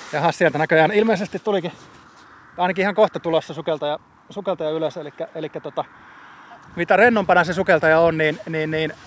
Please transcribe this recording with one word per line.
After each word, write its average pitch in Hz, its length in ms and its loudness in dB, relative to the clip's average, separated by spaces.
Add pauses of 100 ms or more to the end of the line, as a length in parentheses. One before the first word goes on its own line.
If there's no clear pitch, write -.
(120)
jaha, 151 200 0
sieltä 147 260 0
näköjään 160 340 2
ilmeisesti 208 460 0
tulikin, 185 340 -4 (840)
ainakin 180 260 -2
ihan 196 120 -2
kohta 196 260 2
tulossa 160 340 -2
sukeltaja, 151 440 -4 (320)
sukeltaja 175 400 -6
ylös, 160 260 -4
elikkä, 156 380 -12
elikkä 156 260 -10
tota, 147 240 -8 (920)
mitä 175 200 2
rennompana 190 480 4
se 175 80 -4
sukeltaja 165 480 4
on, 165 180 4
niin, 156 200 0 (100)
niin, 156 220 -4
niin 156 220 -4 (140)